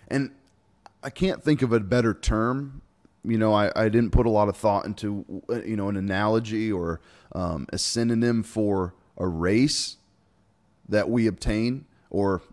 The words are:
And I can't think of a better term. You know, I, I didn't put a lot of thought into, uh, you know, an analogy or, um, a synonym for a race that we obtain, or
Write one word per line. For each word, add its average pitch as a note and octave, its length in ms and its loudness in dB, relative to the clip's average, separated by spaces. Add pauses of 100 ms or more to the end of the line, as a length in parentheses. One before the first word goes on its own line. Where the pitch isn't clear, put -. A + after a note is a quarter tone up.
And C3+ 260 -4 (720)
I - 60 -12
can't - 340 -2
think D3+ 200 2
of A#2 100 2
a A#2 80 4
better A2+ 320 2
term. C3 680 -2 (420)
You A2+ 140 0
know, A2 160 4
I, G#2 200 2
I A2 140 2
didn't A2+ 220 4
put B2 160 4
a A#2+ 40 2
lot G#2 200 4
of F#2+ 80 -8
thought G2+ 260 2
into, G2+ 640 -8
uh, A#2 140 -4
you A2 140 -6
know, G2+ 120 -4
an G2+ 80 -4
analogy G#2+ 760 0
or, E2+ 300 -4 (320)
um, E2+ 400 -4
a G2+ 60 -6
synonym A#2 640 0
for G2+ 500 -2 (240)
a F#2 100 -2
race F#2 680 0 (920)
that G#2 180 2
we A2+ 180 2
obtain, A2 600 -2 (240)
or F#2+ 320 0 (100)